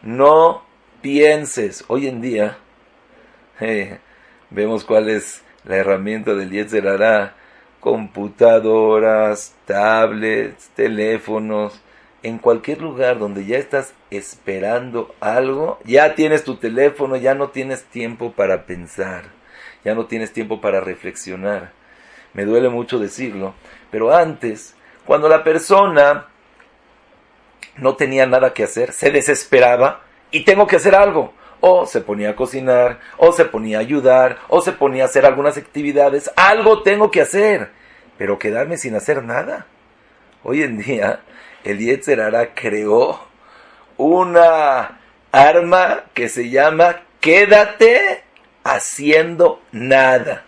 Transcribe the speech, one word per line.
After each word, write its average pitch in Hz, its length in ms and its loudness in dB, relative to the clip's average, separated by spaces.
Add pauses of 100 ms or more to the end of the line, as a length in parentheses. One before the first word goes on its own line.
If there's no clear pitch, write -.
No 151 600 2 (380)
pienses. 147 840 -2
Hoy 135 200 -4
en 123 140 -10
día, 107 360 -4 (1000)
eh, 101 400 -8 (500)
vemos 107 360 -6
cuál 110 240 0
es - 340 -8 (200)
la 95 140 -4
herramienta 98 560 -2
del 95 180 -6
Yetzer 104 360 -4
Hará. 101 480 0 (440)
Computadoras, 110 1800 0 (100)
tablets, 110 1040 -2
teléfonos. 110 1120 -4 (420)
En 113 140 -10
cualquier 117 420 -2
lugar 127 380 -4
donde 101 280 -8
ya 117 120 -4
estás 139 380 -8 (160)
esperando 107 1080 -8
algo, 131 640 -4
ya 143 300 2
tienes 156 300 0
tu 127 140 -10
teléfono, 135 580 -2
ya 131 180 -2
no 139 160 -4
tienes 131 360 -10
tiempo 117 480 -12
para 95 340 -4
pensar, 90 560 -14 (600)
ya 104 120 -4
no 113 100 -6
tienes 113 260 -10
tiempo 110 300 -8
para 98 200 -2
reflexionar. 92 880 -10 (640)
Me 101 120 -8
duele 123 240 0
mucho 120 300 -6
decirlo, 101 560 -10 (340)
pero 113 260 0
antes, 131 600 -2 (300)
cuando 151 220 2
la 156 160 4
persona 160 840 2 (1500)
no 135 180 -2
tenía 135 320 0
nada 127 260 2
que 110 100 -4
hacer, 117 300 -4
se - 180 -2
desesperaba 127 880 2 (280)
y 156 160 -4
tengo 202 220 4
que 196 100 2
hacer 190 180 4
algo. 180 380 2 (260)
O 180 260 4
se 113 160 -4
ponía 104 300 -6
a 104 40 -8
cocinar, 127 640 -2 (180)
o 170 140 6
se 170 140 2
ponía 110 320 -6
a 107 40 -2
ayudar, 127 640 2
o 170 140 2
se 185 100 -2
ponía 131 320 -2
a - 20 2
hacer 131 200 2
algunas 143 320 2
actividades. 143 800 -2
Algo 214 460 4
tengo 208 300 2
que 180 100 0
hacer, 196 480 0 (480)
pero 98 220 -4
quedarme 131 380 -4
sin 117 180 -10
hacer 139 280 -4
nada. 127 440 -8 (760)
Hoy 147 200 -4
en 117 160 -6
día, 107 400 -4 (440)
el 101 140 -6
Yetzer 127 420 -2
Hará 113 360 -2
creó 107 640 0 (760)
una 160 1040 2 (320)
arma 170 760 4 (100)
que 120 140 -6
se 120 200 -6
llama 156 520 2 (180)
quédate 208 1040 4 (400)
haciendo 156 960 0 (100)
nada. 131 760 0